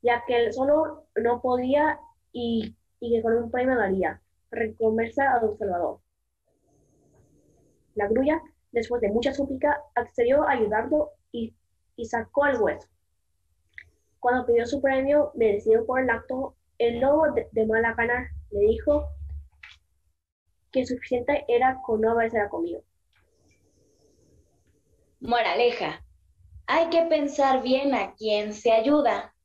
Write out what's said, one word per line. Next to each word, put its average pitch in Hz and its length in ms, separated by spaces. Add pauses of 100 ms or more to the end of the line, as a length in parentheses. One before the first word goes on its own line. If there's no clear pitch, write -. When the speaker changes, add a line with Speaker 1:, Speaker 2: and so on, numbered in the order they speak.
Speaker 1:
ya 240 240
que 247 100
él 233 160
solo 294 600
no 233 260
podía 262 600 (320)
y, 233 440 (220)
y 233 160
que 220 80
con 226 140
un 233 140
premio 247 280
daría 190 420 (300)
recompensa 226 840
a 247 60
don 214 180
Salvador. 175 440 (1900)
La 202 140
grulla, 269 340 (300)
después 240 280
de 214 80
mucha 233 240
súplica, 277 500 (120)
accedió 240 480
a 285 100
ayudarlo 247 580 (220)
y, 226 220 (420)
y - 80
sacó 233 420
el 277 120
hueso. 180 300 (1300)
Cuando 247 280
pidió 233 200
su 269 160
premio 277 520
merecido 220 520
por 254 140
el 254 100
acto, 254 460 (220)
el 233 220
lobo 285 320
de, - 200
de 220 140
mala 226 280
gana 240 360 (200)
le 202 100
dijo 285 480 (1600)
que 262 140
suficiente - 640
era 254 340
con 220 180
no 226 120
haberse 226 260
la 208 100
comido. 170 340 (2500)
Speaker 2:
Moraleja. 220 840 (640)
Hay 330 240
que 330 160
pensar 277 560
bien 262 320
a 196 200
quién 208 400
se - 160
ayuda. 226 640 (100)